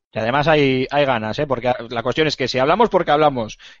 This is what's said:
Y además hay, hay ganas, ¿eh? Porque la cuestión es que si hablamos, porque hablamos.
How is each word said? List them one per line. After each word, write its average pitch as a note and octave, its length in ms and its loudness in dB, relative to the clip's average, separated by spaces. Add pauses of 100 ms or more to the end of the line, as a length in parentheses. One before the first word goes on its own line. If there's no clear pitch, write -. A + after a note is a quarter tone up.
(100)
Y - 80 -8
además C3 300 0
hay, C3+ 420 2
hay C#3+ 140 2
ganas, A2 340 -2
¿eh? D3 80 -2
Porque B2 240 -2 (200)
la A#2 120 -6
cuestión C3 240 0
es C#3+ 80 -2
que B2+ 140 -4
si B2+ 100 -4
hablamos, F3 300 2
porque E3+ 220 0
hablamos. C#3+ 480 0 (220)